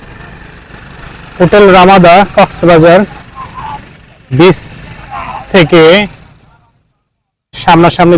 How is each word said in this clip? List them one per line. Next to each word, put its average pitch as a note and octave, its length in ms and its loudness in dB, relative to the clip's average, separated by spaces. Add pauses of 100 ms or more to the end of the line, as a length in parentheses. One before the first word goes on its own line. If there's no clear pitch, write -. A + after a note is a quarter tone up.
(1400)
হোটেল G3+ 260 2 (140)
রামাদা, F3+ 360 4 (220)
কক্সবাজার E3+ 640 2 (1400)
বিচ F3 220 2 (920)
থেকে E3+ 300 0 (1800)
সামনাসামনি E3+ 560 0